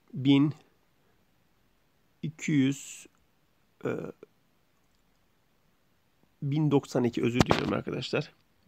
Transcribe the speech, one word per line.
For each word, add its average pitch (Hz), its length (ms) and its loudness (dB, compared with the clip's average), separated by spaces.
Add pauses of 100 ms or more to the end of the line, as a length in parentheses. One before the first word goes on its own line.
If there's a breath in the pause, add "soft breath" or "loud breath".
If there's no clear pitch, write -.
(140)
bin 139 400 4 (1700)
iki 156 300 -6
yüz, 139 540 0 (800)
e, - 60 -4 (2500)
bin 147 280 0
doksan 135 340 2
iki, 117 180 -2
özür 123 180 2
diliyorum - 320 0
arkadaşlar. - 600 -4 (360)